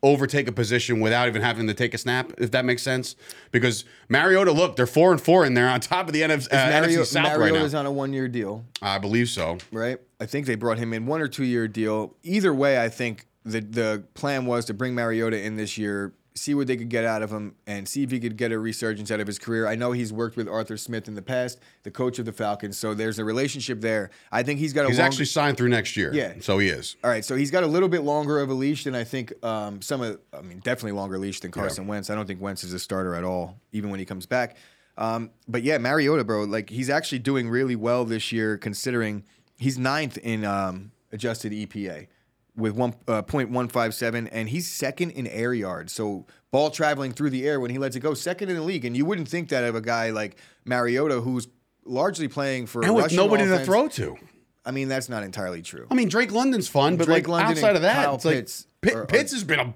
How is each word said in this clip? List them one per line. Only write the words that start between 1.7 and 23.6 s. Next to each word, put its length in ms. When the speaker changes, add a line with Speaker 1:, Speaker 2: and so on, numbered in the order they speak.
Speaker 1:
take 200
a 40
snap, 400
if 140
that 140
makes 180
sense? 320
Because 320
Mariota, 420
look, 240
they're 100
four 260
and 80
four 240
in 120
there 140
on 100
top 280
of 60
the 100
N 80
F 120
C, 80
uh, 40
Speaker 2:
Is 160
Mario-, 120
Speaker 1:
N 0
F 60
C 60
South 120
right 80
now. 60
Speaker 2:
Mariota's 340
on 140
a 40
one-year 360
deal. 360
Speaker 1:
I 180
believe 300
so. 280
Speaker 2:
Right? 260
I 80
think 180
they 100
brought 220
him 160
in 140
one 140
or 60
two-year 400
deal. 540
Either 320
way, 260
I 100
think 360
the, 180
the 420
plan 320
was 200
to 100
bring 180
Mariota 480
in 140
this 240
year, 340
see 180
what 140
they 100
could 120
get 140
out 200
of 80
him, 240
and 240
see 140
if 80
he 80
could 180
get 140
a 80
resurgence 500
out 100
of 60
his 140
career. 260
I 80
know 180
he's 220
worked 240
with 100
Arthur 300
Smith 300
in 80
the 80
past, 360
the 80
coach 300
of 60
the 60
Falcons, 460
so 160
there's 240
a 80
relationship 560